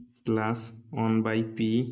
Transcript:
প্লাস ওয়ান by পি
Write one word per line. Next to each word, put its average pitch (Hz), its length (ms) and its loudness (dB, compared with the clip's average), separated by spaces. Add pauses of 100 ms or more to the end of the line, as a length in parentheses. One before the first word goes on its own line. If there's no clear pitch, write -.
(260)
প্লাস 110 340 0 (360)
ওয়ান 113 180 2 (120)
by 113 140 2 (180)
পি 113 120 2 (220)